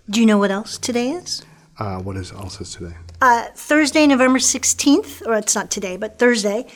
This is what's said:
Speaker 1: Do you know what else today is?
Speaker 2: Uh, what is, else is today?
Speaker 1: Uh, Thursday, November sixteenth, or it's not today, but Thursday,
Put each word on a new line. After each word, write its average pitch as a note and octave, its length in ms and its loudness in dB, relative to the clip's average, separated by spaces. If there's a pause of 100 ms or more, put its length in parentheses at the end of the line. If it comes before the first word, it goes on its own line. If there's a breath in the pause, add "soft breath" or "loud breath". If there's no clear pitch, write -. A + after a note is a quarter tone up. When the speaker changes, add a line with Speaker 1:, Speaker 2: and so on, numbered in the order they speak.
(100)
Speaker 1:
Do G#3+ 100 0
you A3+ 60 6
know G#3+ 120 4
what G3+ 120 2
else G3+ 280 -6
today A#3+ 320 -4
is? - 340 -8 (340 soft breath)
Speaker 2:
Uh, G2 200 -6
what F#2+ 180 -8
is, F#2 160 -10
else G2 280 -14
is - 140 -14
today? E2+ 200 -14 (260)
Speaker 1:
Uh, A#3+ 240 4 (100)
Thursday, D4+ 520 2
November C4 320 4
sixteenth, - 880 0
or A3+ 80 0
it's G#3+ 200 0
not F#3 160 -4
today, F#3+ 260 -6
but G#3+ 220 -10
Thursday, A#3 580 2